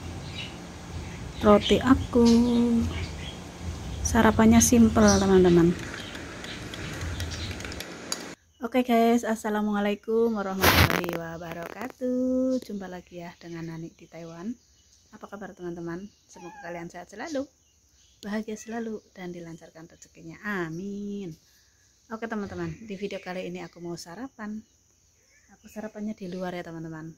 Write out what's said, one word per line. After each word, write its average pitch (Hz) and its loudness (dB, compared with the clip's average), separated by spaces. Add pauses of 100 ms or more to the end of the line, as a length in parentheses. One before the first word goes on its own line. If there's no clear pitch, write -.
(1500)
roti 208 8
aku. 247 4 (1800)
Sarapannya 226 6
simple, 226 8 (160)
teman-teman. 180 8 (3000)
Oke 247 0
guys, 233 4
assalamualaikum 214 0
warahmatullahi 190 2
wabarakatuh. 247 -4
Jumpa 196 -10
lagi 175 -14
ya 170 -14
dengan 165 -10
Nani 165 -12
di - -20
Taiwan. 170 -12 (560)
Apa 208 -18
kabar, 196 -12
teman-teman? 175 -10 (160)
Semoga 175 -18
kalian 170 -10
sehat 175 -16
selalu, 285 -6 (800)
bahagia 214 -6
selalu, 226 -10
dan 180 -12
dilancarkan 165 -16
rezekinya. 160 -20 (240)
Amin. 202 -8 (800)
Oke, 226 -8
teman-teman, 190 -6 (160)
di 190 -10
video 196 -8
kali 180 -8
ini 180 -10
aku 170 -16
mau 170 -8
sarapan. 214 -12 (960)
Aku 214 -20
sarapannya 214 -10
di 196 -12
luar 180 -6
ya, 175 -10
teman-teman, 160 -12